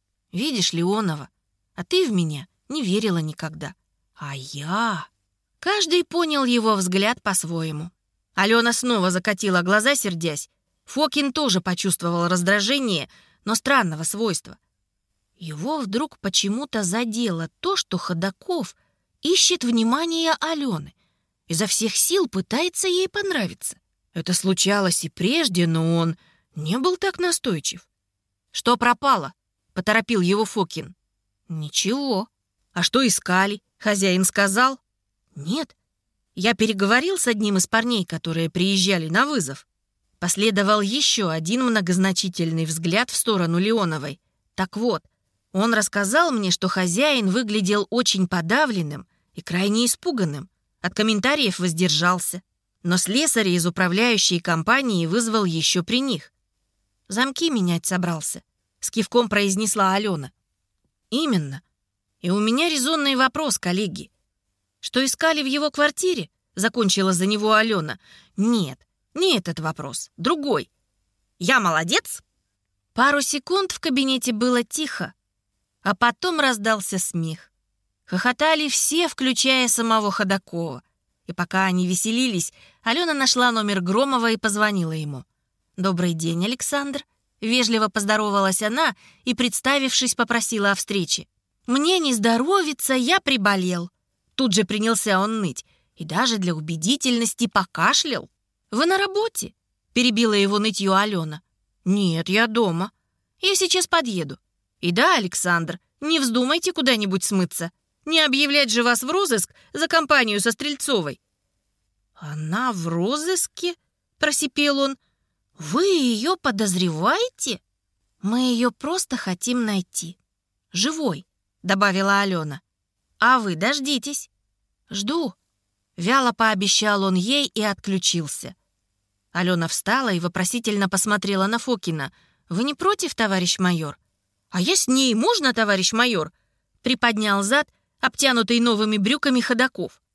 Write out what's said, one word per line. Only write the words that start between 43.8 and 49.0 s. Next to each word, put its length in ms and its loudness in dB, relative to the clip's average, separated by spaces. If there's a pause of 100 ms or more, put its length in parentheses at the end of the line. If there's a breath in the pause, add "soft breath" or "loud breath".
"Так 220 -6
вот, 260 -2 (520)
он 200 2
рассказал 580 2
мне, 200 0
что 160 -2
хозяин 640 0
выглядел 600 0
очень 380 0
подавленным 800 -2 (260)